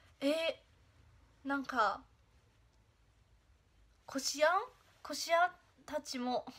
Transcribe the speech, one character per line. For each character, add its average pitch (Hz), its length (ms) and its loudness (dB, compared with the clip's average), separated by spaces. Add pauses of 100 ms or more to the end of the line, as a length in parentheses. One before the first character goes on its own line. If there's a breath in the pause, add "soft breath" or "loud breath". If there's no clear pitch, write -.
(200 loud breath)
え、 311 420 0 (840)
な 269 140 -2
ん 269 60 -4
か、 226 380 0 (2000)
こ - 120 -6
し 285 260 0
あ 311 40 8
ん？ - 20 6 (520)
こ 302 120 -10
し 311 180 -2
あ 339 140 6
ん 349 40 -2 (360)
た 294 160 -4
ち - 160 -8
も、 247 260 -2 (140)